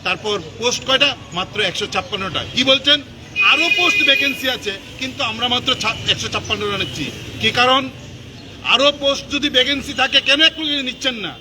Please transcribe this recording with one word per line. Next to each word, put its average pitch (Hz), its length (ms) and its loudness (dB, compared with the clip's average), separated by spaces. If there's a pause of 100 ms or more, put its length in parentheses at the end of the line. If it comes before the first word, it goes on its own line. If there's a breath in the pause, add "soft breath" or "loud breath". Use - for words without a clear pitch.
তারপর 185 320 -2 (220)
পোস্ট 233 280 -2
কয়টা? 262 240 4 (220)
মাত্র 185 280 -4
একশো 196 260 -2
ছাপ্পান্নটা। 185 580 -2 (100)
কি 247 100 4
বলছেন? 277 340 6 (520)
আরও 302 160 4 (100)
পোস্ট 349 280 4
ভ্যাকেন্সি 262 440 2
আছে, 220 240 -2 (280)
কিন্তু 262 220 -6
আমরা 226 260 -2
মাত্র 247 260 0
ছা-, 226 240 -2 (140)
একশো - 160 -2
ছাপ্পান্নটা 208 500 -2
নিচ্ছি। 160 260 -4 (360)
কি 220 100 4
কারণ? 254 320 4 (800)
আরও 262 360 4
পোস্ট 277 240 0 (100)
যদি 285 160 0
ভ্যাকেন্সি 262 440 0
থাকে, 262 260 0
কেন 277 220 2
একটু 320 200 2 (200)
নিচ্ছেন 254 320 -4
না? 185 260 -8